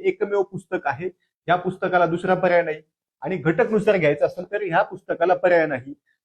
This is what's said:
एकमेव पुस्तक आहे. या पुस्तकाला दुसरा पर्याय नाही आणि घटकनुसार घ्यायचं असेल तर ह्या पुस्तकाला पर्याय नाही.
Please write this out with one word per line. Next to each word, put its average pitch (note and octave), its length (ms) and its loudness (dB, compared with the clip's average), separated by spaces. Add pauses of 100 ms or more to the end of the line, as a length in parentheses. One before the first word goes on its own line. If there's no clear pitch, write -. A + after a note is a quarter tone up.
एकमेव G3+ 400 0
पुस्तक F#3 440 -6
आहे. C#3+ 220 -4 (400)
या F3 80 2
पुस्तकाला F3+ 500 0
दुसरा F3 280 0
पर्याय F3 280 2
नाही D#3 180 -4 (420)
आणि E3+ 140 -6
घटकनुसार G3+ 600 2
घ्यायचं D#3 300 2
असेल - 260 -4
तर G#3 100 -4
ह्या F3+ 200 0
पुस्तकाला F3+ 540 -2
पर्याय F3 300 2
नाही. C#3 280 -6 (300)